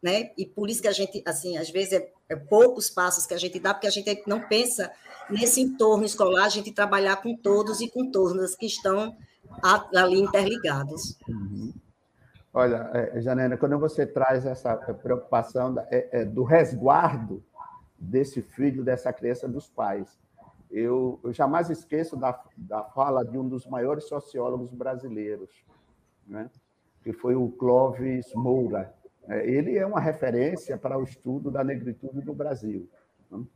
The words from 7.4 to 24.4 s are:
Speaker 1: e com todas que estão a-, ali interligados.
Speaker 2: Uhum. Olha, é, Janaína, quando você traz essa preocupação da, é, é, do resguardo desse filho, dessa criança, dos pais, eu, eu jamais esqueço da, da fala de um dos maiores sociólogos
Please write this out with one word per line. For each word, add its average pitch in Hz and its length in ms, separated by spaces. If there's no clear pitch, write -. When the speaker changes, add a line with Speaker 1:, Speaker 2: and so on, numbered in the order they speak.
Speaker 1:
e 240 80
com 254 200
todas 185 460
que - 100
estão 208 500
a-, 190 340
ali 185 240
interligados. 170 1000
Speaker 2:
Uhum. 104 460
Olha, 117 440
é, 117 260
Janaína, 127 340
quando 143 220
você 151 300
traz 131 360
essa 127 320
preocupação 123 960
da, 123 200
é, 123 300
é, 110 40
do 113 180
resguardo 131 1000
desse 127 460
filho, 131 420
dessa 127 300
criança, 123 340
dos 131 220
pais, 101 480
eu, 123 520
eu 123 80
jamais 156 380
esqueço 156 480
da, 123 240
da 107 280
fala 135 380
de 113 140
um 131 100
dos 127 200
maiores 135 380
sociólogos 123 680